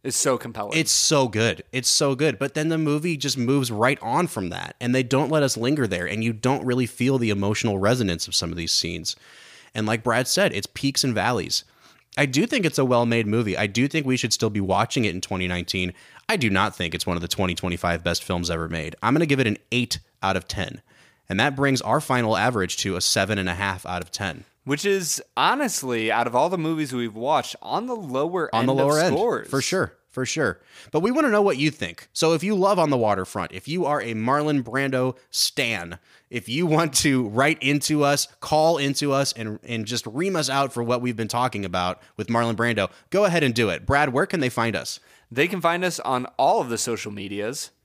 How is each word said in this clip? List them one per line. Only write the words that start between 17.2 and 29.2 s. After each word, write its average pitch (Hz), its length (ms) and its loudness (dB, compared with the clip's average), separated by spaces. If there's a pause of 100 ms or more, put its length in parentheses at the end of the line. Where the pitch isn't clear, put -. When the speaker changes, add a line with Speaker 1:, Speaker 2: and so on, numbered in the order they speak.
Speaker 2:
the 87 80 -6
twenty 90 260 0
twenty-five 87 500 -2
best 85 200 -2
films 87 260 -4
ever 82 180 -4
made. 80 340 -6
I'm 113 100 2
gonna 165 140 2
give 139 140 2
it 127 60 2
an 104 120 0 (140)
eight 120 260 -2 (240)
out 95 140 0
of 90 120 -4
ten. - 340 -8 (460)
And 95 120 -2
that 139 160 2
brings 135 260 0
our 123 180 2
final 120 360 0
average 104 420 0
to 95 180 -2
a 90 40 -4
seven 101 380 0
and 92 100 -2
a 87 60 -2
half 95 300 -4
out 90 180 -6
of 87 100 -14
ten. 92 320 -8 (200)
Speaker 1:
Which - 200 -4
is, 196 380 0 (140)
honestly, 135 760 0
out 117 160 2
of 117 80 -4
all 139 140 4
the 180 100 -2
movies 156 340 -2
we've 117 220 -4
watched, 123 480 -2
on 160 240 -4
the 247 80 -6
lower 165 580 -4
Speaker 2:
On 113 140 2
the 131 60 2
Speaker 1:
end 135 80 2
Speaker 2:
lower 143 180 4
Speaker 1:
of 160 60 2
Speaker 2:
end. 160 120 2
Speaker 1:
scores. 175 320 -2